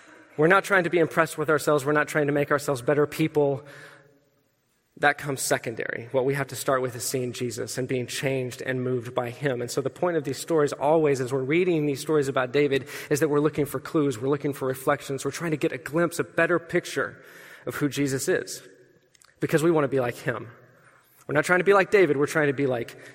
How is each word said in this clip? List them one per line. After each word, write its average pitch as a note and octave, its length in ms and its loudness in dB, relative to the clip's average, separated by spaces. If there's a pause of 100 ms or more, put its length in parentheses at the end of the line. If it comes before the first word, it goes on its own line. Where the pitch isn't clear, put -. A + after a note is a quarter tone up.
(380)
We're D#3 100 6
not F#3+ 160 6
trying F#3+ 220 2
to E3 40 0
be E3+ 80 0
impressed E3 400 2
with D3+ 120 -2
ourselves. D3 360 2
We're D3 60 0
not D3+ 160 2
trying D3+ 200 0
to C#3+ 60 0
make C#3+ 180 0
ourselves C#3 300 0
better D3 240 2
people. C#3+ 580 0 (1300)
That D3 200 2
comes C#3 240 -6
secondary. - 720 -4
What C3 120 2
we C#3 100 0
have C#3 120 -4
to B2+ 80 -12
start C3 260 0
with B2+ 140 -4
is A#2+ 80 -8
seeing B2 300 -4
Jesus A#2 440 -6
and C3 100 -4
being B2+ 200 -4
changed C3 540 -4
and C3 200 -4
moved B2 320 -4
by B2 160 -2
him. B2 320 -4
And A#2+ 80 -6
so C#3+ 120 -4
the C3 80 -2
point F3 260 -2
of D3+ 80 -2
these C3+ 140 -6
stories D3 360 0
always, D3 460 2
as C3 140 -4
we're C3+ 100 0
reading D#3+ 420 2
these C#3 140 -2
stories D3 300 0
about B2+ 240 0
David, C3+ 340 2 (220)
is D3 100 2
that D#3 100 2
we're D3 120 2
looking D3 240 0
for C3 140 -6
clues. C#3+ 400 0
We're C3 100 -2
looking C#3+ 240 -2
for C3+ 140 -6
reflections. C3+ 580 -2
We're C#3+ 60 -4
trying E3 200 -6
to D3+ 60 -2
get D#3+ 160 -2
a C3+ 40 -8
glimpse, D#3+ 400 -2
a D3 60 0
better E3 360 0
picture C#3 600 -4 (440)
of - 100 -6
who C#3+ 140 0
Jesus C3+ 400 -2
is - 340 -2 (800)
because D3 220 2
we E3+ 60 4
want D#3+ 140 4
to C3+ 60 0
be C3+ 100 0
like A#2+ 160 -2
him. A2+ 320 -6 (800)
We're C#3 80 -2
not D3+ 100 2
trying F3+ 140 4
to E3+ 60 0
be G3 80 6
like F#3+ 180 4
David. E3+ 240 6
We're C#3+ 100 2
trying D3 220 2
to C#3 60 2
be C#3 140 0
like A#2+ 300 -4 (180)